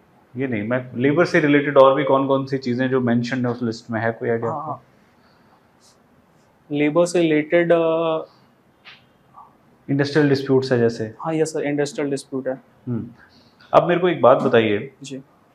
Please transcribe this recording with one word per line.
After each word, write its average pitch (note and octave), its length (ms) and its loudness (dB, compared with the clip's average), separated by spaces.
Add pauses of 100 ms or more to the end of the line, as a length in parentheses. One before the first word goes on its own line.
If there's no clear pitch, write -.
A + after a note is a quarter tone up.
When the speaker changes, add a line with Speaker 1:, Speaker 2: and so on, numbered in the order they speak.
(360)
Speaker 1:
ये C3 100 -6
नहीं, A2+ 160 -4
मैं B2 340 -4
labor C#3+ 280 2
से F3 160 2
related C#3+ 380 4
और C3+ 160 8
भी D3 100 -2
कौन C#3 220 2
कौन C3+ 200 0
सी C3+ 120 -4
चीज़ें B2+ 320 -2
जो C3 100 2
mentioned A#2+ 460 -2
है A#2+ 60 -2
उस A#2+ 100 -8
list A2+ 280 -6
में, A#2 100 -4
है A2+ 120 -2
कोई B2 160 -6
idea A#2 220 -2
Speaker 2:
हाँ, D3+ 80 -6
Speaker 1:
आपको? D3+ 140 -10
Speaker 2:
हाँ। B2+ 100 -14 (1900)
Labor D3+ 360 2
से F3 140 0
related, E3+ 520 2
uh, E3 500 0 (1700)
Speaker 1:
Industrial C#3+ 380 2
disputes C3+ 440 2
है A#2+ 60 2
जैसे? A2+ 420 -2
Speaker 2:
हाँ, D#3+ 140 -6
yes D#3 180 -2
sir, D#3 80 -4
industrial C#3+ 500 -4
dispute C3+ 380 -8
है। C3 140 -8 (260)
Speaker 1:
हम्म। A#2 180 -6 (680)
अब D#3 140 2
मेरे E3+ 120 0
को F3+ 80 -2
एक D3 140 -4
बात A#2+ 200 4
बताइए, A2+ 500 0 (100)
Speaker 2:
जी। C#3 180 -16 (340)